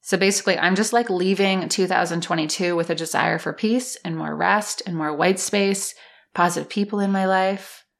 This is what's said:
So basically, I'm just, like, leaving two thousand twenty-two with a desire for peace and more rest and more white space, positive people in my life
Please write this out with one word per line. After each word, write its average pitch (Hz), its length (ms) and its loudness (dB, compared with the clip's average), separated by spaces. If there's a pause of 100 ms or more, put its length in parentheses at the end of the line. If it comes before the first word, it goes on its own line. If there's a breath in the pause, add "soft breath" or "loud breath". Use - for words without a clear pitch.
So 185 160 0
basically, 196 400 2
I'm 175 160 0
just, 214 180 0
like, 233 160 2
leaving 190 600 2
two 185 160 2
thousand 170 360 0
twenty-two 170 540 -2
with 170 140 0
a 165 40 0
desire 165 440 0
for 160 160 -6
peace 240 500 -2
and 165 140 -4
more 151 180 -4
rest 196 500 0
and 180 80 -6
more 151 220 -2
white 185 240 2
space, 196 540 -2 (400 loud breath)
positive 170 340 0
people 208 320 -2
in 196 100 2
my 190 140 2
life 190 640 0 (140)